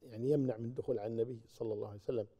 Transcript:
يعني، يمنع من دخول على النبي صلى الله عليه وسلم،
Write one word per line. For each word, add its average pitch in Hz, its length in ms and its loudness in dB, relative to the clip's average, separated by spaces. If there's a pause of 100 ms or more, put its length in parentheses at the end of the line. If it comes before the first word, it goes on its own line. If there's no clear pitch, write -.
يعني، 120 280 -2
يمنع 131 260 4
من 117 180 -4
دخول 127 240 0
على 104 80 -2
النبي 113 420 0
صلى 113 260 -4
الله 107 140 -4
عليه 104 120 -12
وسلم، 113 260 0 (140)